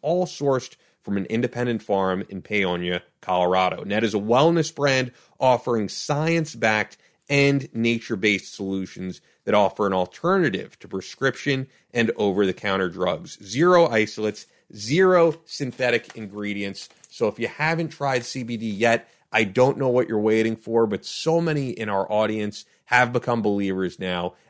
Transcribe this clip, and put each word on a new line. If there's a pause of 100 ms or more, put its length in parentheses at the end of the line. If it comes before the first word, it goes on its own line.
all
sourced (240)
from
an
independent
farm
in
Paonia, (180)
Colorado.
Ned
is
a
wellness
brand (260)
offering
science-backed (320)
and
nature-based
solutions (240)
that
offer
an
alternative
to
prescription (260)
and
over-the-counter
drugs.
Zero
isolates, (300)
zero
synthetic
ingredients. (200)
So
if
you
haven't
tried
C
B
D
yet, (220)
I
don't
know
what
you're
waiting
for,
but
so
many
in
our
audience (200)
have
become
believers
now (160)